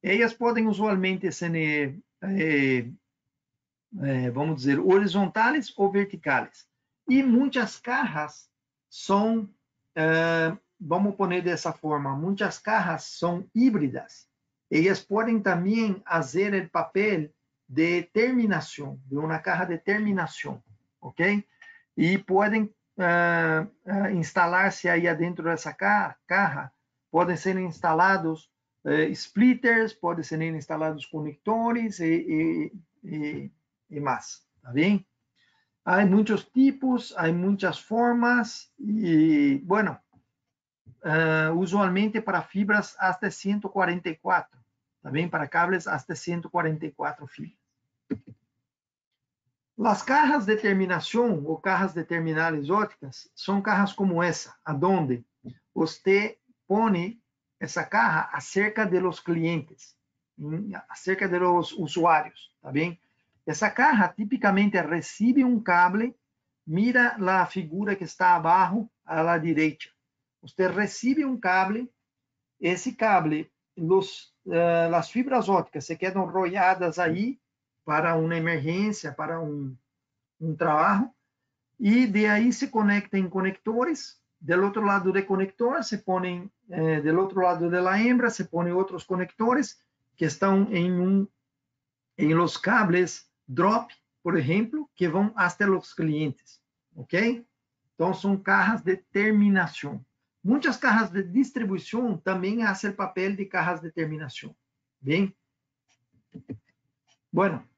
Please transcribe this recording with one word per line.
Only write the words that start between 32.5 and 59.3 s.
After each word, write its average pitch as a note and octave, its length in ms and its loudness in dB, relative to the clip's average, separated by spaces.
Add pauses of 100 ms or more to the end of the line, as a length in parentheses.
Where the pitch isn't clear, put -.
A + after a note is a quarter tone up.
e, D3 460 -8 (400)
e D3 100 -10
mais, C3 420 -6 (200)
tá B2+ 80 -18
bem? F#3 360 2 (800)
Há F#3+ 220 4
muitos G#3 400 4
tipos, C4 680 2
há E3 160 0
muitas F#3+ 480 0
formas A#3+ 1040 0
e, D#3 840 4
bueno, F#3 340 0 (1040)
ah, D#3+ 500 0
usualmente G3 680 0
para F#3 180 -2
fibras G3+ 580 -2
até F#3+ 300 0
cento G3+ 400 -4
e - 20 -8
quarenta F3+ 380 -2
e D#3+ 80 -6
quatro, - 420 -2 (440)
tá C3+ 80 -12
bem? D#3+ 180 -2
Para D3+ 200 -4
cables F#3 380 0
até D#3 280 -6
cento E3+ 340 -8
e - 20 -18
quarenta D#3+ 360 -2
e D3 60 -10
quatro D3 340 -8
fibras. - 340 -18 (2250)
Las G#3 260 0
cajas C#4+ 420 4
de G#3+ 120 2
terminação F#3+ 880 0
ou D#3 140 -4
cajas F#3 360 -2
de E3 100 -4
terminales D#3+ 640 -2
ópticas G3 680 -4
são G3 280 -2
cajas G3 300 2
como F3 300 0
essa, E3+ 320 -2 (100)
aonde D3+ 600 0 (500)
você G3 640 0 (300)
põe G3+ 520 0 (380)
essa D#3 260 -6
caja G3 480 0
acerca G#3+ 520 -2
de F3+ 160 0
los F#3 180 -2
clientes, E3 800 -4 (420)